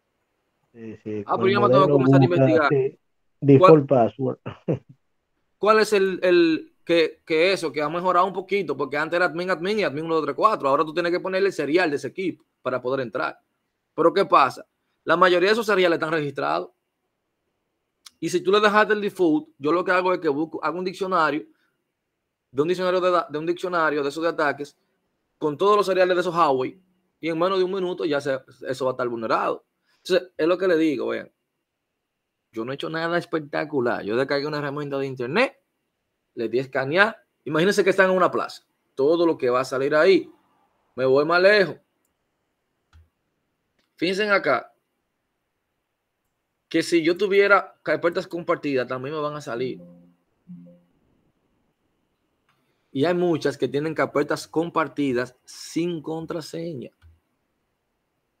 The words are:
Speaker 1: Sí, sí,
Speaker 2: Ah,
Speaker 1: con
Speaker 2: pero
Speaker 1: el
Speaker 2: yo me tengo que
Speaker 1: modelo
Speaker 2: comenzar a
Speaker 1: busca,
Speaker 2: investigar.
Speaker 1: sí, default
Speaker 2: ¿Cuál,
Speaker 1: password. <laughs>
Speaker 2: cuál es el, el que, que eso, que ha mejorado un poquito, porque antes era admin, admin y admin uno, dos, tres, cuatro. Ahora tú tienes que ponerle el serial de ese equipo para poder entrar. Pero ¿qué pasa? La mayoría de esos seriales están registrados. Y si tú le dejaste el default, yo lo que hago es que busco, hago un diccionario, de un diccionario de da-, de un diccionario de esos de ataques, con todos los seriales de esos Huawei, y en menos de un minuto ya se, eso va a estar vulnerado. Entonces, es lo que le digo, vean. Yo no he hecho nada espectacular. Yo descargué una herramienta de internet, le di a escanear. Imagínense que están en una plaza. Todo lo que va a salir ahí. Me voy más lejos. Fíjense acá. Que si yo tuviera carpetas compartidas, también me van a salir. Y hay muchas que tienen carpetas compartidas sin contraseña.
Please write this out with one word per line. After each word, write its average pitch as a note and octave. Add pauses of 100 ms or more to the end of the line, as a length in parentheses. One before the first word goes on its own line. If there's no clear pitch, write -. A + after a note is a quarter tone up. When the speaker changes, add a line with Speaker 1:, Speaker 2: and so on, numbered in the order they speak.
(720)
Speaker 1:
Sí, A2+
sí, G#2+
Speaker 2:
Ah, F3
Speaker 1:
con -
Speaker 2:
pero G3
Speaker 1:
el G3
Speaker 2:
yo G3+
me A#2+
tengo F#3
que D3
Speaker 1:
modelo -
Speaker 2:
comenzar C3+
a C3
Speaker 1:
busca, A#2
Speaker 2:
investigar. C3+
Speaker 1:
sí, C3+ (420)
default C#3
Speaker 2:
¿Cuál, D3+
Speaker 1:
password. B2+ (280)
<laughs> - (720)
Speaker 2:
cuál G#3+
es G#3
el, F#3+
el E3+ (100)
que, E3+
que E3+
eso, E3
que D3
ha D3
mejorado F3
un G3
poquito, F#3
porque C#3
antes D#3
era F3
admin, F3
admin F#3
y F#3
admin D3
uno, E3
dos, D#3
tres, C#3
cuatro. F3
Ahora C#3+
tú D#3
tienes E3+
que F3+
ponerle F#3+
el F#3
serial D#3+
de C#3+
ese B2+
equipo F3 (180)
para B2+
poder C3+
entrar. B2 (560)
Pero E3
¿qué G3
pasa? D3 (380)
La D#3
mayoría F3+
de G#3+
esos A3
seriales F#3
están D#3
registrados. D3 (1500)
Y E3
si E3
tú D3+
le G#3
dejaste G#3
el G#3
default, E3 (100)
yo D3
lo F3+
que F#3
hago F#3
es F3
que D#3
busco, D3+
hago D#3
un F#3
diccionario, F3 (1080)
de B2+
un D#3+
diccionario F3+
de F3+
da-, F3
de D3
un D#3+
diccionario E3+
de C#3
esos D3+
de E3+
ataques, D3 (600)
con D3+
todos G3+
los G3+
seriales F#3
de F3
esos F3
Huawei, C#3 (400)
y D#3
en E3
menos F#3
de F#3
un F#3
minuto F#3
ya D3
se, C3+ (280)
eso C3
va B2+
a B2+
estar B2
vulnerado. B2+ (380)
Entonces, F3+
es D#3
lo F3
que F#3
le F3
digo, C#3+
vean. A2+ (1200)
Yo A2+
no B2+
he -
hecho D#3
nada E3
espectacular. C#3+
Yo G2+
descargué C#3
una D3+
herramienta C#3+
de C#3
internet, C3+ (720)
le A#2
di A2+
a C3+
escanear. C#3+ (220)
Imagínense F3
que F#3+
están F#3
en F#3
una F3
plaza. A2+ (320)
Todo E3
lo D#3
que B2+
va B2
a C3
salir C3+
ahí. E3+ (640)
Me A#2+
voy C3+
más E3+
lejos. F#3+ (2250)
Fíjense F#3+
acá. E3+ (2000)
Que E3
si E3
yo E3+
tuviera G3
carpetas E3
compartidas, C#3+
también B2+
me D#3
van D3
a D3
salir. B2+ (3000)
Y C3+
hay F3
muchas E3
que C3
tienen D3+
carpetas D3
compartidas C#3+
sin E3
contraseña. D#3+ (1500)